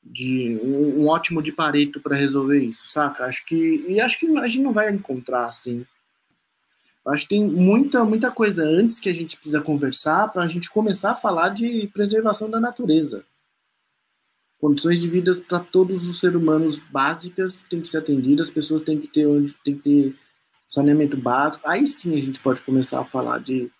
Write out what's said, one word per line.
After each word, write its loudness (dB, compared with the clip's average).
de -4
um, 2
um 4
ótimo 2
de -6
Pareto 0
pra -2
resolver 2
isso, -8
saca? -2
Acho -8
que, 0
e 2
acho 0
que 0
a 0
gente 0
não 0
vai 2
encontrar, -4
assim. -8
Acho -2
que -16
tem 2
muita, 4
muita 0
coisa 0
antes 2
que -4
a -2
gente -8
precisa -2
conversar 0
pra -2
gente -6
começar 0
a -2
falar 0
de -4
preservação 0
da -2
natureza. 0
Condições 2
de -2
vida 2
pra 0
todos 0
os -8
seres 2
humanos 2
básicas -4
têm -6
que -8
ser -4
atendidas, 2
as -14
pessoas -2
têm -2
que -10
ter 2
onde, 2
têm -2
que -16
ter 4
saneamento 2
básico. -2
Aí 2
sim -2
a 0
gente -6
pode 0
começar 0
a -4
falar -4
de -6